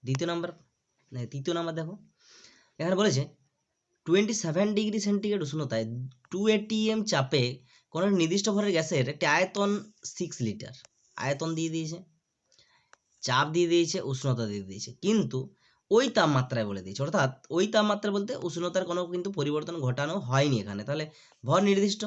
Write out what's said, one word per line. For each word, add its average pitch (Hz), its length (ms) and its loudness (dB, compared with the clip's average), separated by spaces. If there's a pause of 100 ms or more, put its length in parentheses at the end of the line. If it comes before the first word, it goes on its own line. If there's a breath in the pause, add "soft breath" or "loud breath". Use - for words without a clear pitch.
দ্বিতীয় 135 280 -2
নাম্বার, 165 180 -4 (640)
মানে 123 160 -8
তৃতীয় 143 300 -4
নাম্বার 165 220 -4
দেখো, 160 160 -8 (840 soft breath)
এখানে 175 160 0
বলেছে 175 280 2 (800)
টোয়েন্টি 202 380 4
সেভেন 170 240 2 (100)
ডিগ্রি 214 300 0
সেন্টিগ্রেড 202 360 0
উষ্ণতায় 131 420 -2 (440)
টু 185 180 -4
এইটি 214 320 2 (100)
এম 220 100 0 (120)
চাপে 139 320 2 (500 soft breath)
কোনো 170 120 0 (140)
নির্দিষ্ট 175 300 2
ভরের 208 260 2
গ্যাসের 156 380 2
একটি 143 120 -2 (100)
আয়তন 202 360 2 (440)
সিক্স 170 200 -6 (100)
লিটার, 107 280 -8 (440)
আয়তন 143 380 -2
দিয়ে 160 180 -2
দিয়েছে, 160 240 -6 (1300 soft breath)
চাপ 131 220 2 (100)
দিয়ে 175 120 4
দিয়েছে, 170 340 2
উষ্ণতা 131 500 -2
দিয়ে 101 180 -6
দিয়েছে, 98 220 -12 (100)
কিন্তু 175 380 2 (520 soft breath)
ওই 233 180 6
তাপমাত্রায় 131 600 2
বলে 98 140 -6
দিয়েছে। 98 200 -8
অর্থাৎ 151 280 2 (180)
ওই 175 240 2
তাপমাত্রা 208 380 2
বলতে 202 200 -2 (160)
উষ্ণতার 185 380 -2
কোনো 175 160 -2 (120)
কিন্তু 180 180 -4
পরিবর্তন 151 480 -2
ঘটানো 143 400 -2
হয়নি 135 440 2
এখানে। 101 240 -6
তাহলে 151 180 -4 (380 loud breath)
ভর 151 260 4
নির্দিষ্ট 196 380 2